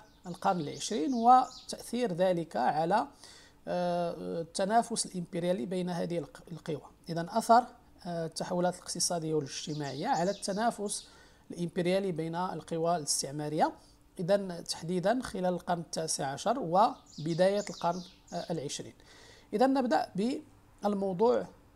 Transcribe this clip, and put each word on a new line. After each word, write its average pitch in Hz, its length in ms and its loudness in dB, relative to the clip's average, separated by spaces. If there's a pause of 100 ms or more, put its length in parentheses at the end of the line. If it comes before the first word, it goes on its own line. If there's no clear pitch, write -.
(260)
القرن 185 340 0
العشرين، 208 540 -2
وتأثير 240 1000 4
ذلك 170 440 0
على، 156 500 2 (640)
آه، 175 500 0
التنافس 190 880 0
الإمبريالي 180 600 -2
بين 180 240 -2
هذه 175 280 -2
الق-، - 340 -10
القوى. 156 380 -8 (180)
إذن 165 200 -4
أثر، 226 360 6 (420)
آه، 170 200 -4
التحولات 175 480 -2
الاقتصادية 170 600 -2
والاجتماعية 147 720 -4
على 190 220 2
التنافس 208 760 -2 (440)
الإمبريالي 180 640 0
بين 160 220 -4
القوى 170 640 0
الاستعمارية. 151 760 0 (480)
إذن 190 440 0
تحديدًا 185 580 -2
خلال 185 240 -4
القرن 175 340 -2
التاسع 160 460 -4
عشر 196 320 -2
وبداية 190 1120 2
القرن، 170 320 -2 (300)
آه، 175 180 -6
العشرين. 143 440 -6 (580)
إذن 254 220 4
نبدأ 254 340 2 (760)
بالموضوع، 202 640 2 (300)